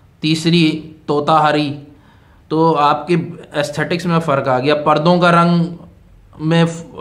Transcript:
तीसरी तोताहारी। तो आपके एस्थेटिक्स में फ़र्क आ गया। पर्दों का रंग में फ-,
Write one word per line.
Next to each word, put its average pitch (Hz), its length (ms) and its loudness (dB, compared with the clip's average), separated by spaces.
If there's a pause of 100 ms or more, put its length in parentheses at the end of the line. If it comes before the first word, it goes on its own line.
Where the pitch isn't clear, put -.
(220)
तीसरी 160 720 0 (120)
तोताहारी। 151 680 0 (760)
तो 160 240 2
आपके 147 400 0 (460)
एस्थेटिक्स 160 460 -4
में 165 140 0
फ़र्क 139 280 -2
आ 127 120 0
गया। 147 160 0
पर्दों 156 440 2
का 180 100 2
रंग 170 380 2 (720)
में 165 240 2
फ-, - 200 -6 (160)